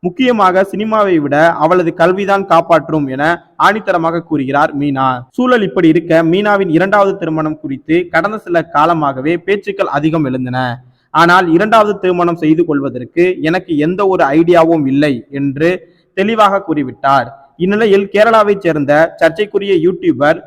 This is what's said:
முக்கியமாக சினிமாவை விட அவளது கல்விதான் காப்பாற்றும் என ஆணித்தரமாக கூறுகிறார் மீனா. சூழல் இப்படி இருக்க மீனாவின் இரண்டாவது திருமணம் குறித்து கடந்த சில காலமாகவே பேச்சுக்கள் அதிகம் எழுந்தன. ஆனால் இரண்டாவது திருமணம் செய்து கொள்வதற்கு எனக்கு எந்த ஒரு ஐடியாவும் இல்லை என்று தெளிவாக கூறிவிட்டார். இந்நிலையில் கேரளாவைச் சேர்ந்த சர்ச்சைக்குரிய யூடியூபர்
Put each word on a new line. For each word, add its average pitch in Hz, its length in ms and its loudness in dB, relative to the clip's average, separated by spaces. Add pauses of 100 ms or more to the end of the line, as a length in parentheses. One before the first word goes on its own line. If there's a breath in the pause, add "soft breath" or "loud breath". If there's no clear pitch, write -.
முக்கியமாக 190 600 2
சினிமாவை 202 520 0
விட 143 200 0 (200)
அவளது 165 380 2
கல்விதான் 190 520 0
காப்பாற்றும் 160 600 0
என 131 160 -4 (360)
ஆணித்தரமாக 170 640 0
கூறுகிறார் 143 500 -2
மீனா. 139 320 -2 (240)
சூழல் 247 360 0
இப்படி 185 240 0
இருக்க 160 340 2
மீனாவின் 196 480 0
இரண்டாவது 196 440 2
திருமணம் 156 440 -4
குறித்து 139 360 -4 (120)
கடந்த 196 320 -2
சில 170 280 -2
காலமாகவே 151 720 0
பேச்சுக்கள் 196 560 -4
அதிகம் 151 320 0
எழுந்தன. 127 320 -4 (560)
ஆனால் 175 380 4
இரண்டாவது 208 460 2
திருமணம் 175 440 -2
செய்து 160 240 2
கொள்வதற்கு 139 600 -2 (160)
எனக்கு 175 380 -2
எந்த 180 280 0
ஒரு 180 240 2
ஐடியாவும் 165 560 2
இல்லை 143 260 0 (180)
என்று 139 380 -2 (480 soft breath)
தெளிவாக 202 480 2
கூறிவிட்டார். 135 640 -2 (280)
இந்நிலையில் 202 520 0
கேரளாவைச் 208 560 2
சேர்ந்த 147 280 0 (220)
சர்ச்சைக்குரிய 196 640 -2
யூடியூபர் 165 680 0